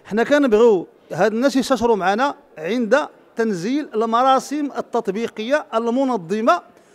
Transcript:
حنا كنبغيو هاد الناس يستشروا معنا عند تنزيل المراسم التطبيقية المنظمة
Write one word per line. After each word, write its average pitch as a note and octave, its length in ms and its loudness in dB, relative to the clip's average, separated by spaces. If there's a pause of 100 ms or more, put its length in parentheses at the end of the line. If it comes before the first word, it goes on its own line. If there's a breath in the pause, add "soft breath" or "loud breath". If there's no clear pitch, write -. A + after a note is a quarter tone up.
حنا A3+ 200 -2
كنبغيو A#3 640 4 (260)
هاد G3 200 0
الناس B3 240 0
يستشروا A#3 400 0
معنا G3+ 380 0 (240)
عند A3 400 0 (380)
تنزيل A3+ 580 -2
المراسم C4 720 0 (100)
التطبيقية A#3 960 -4
المنظمة A#3 880 0 (320 soft breath)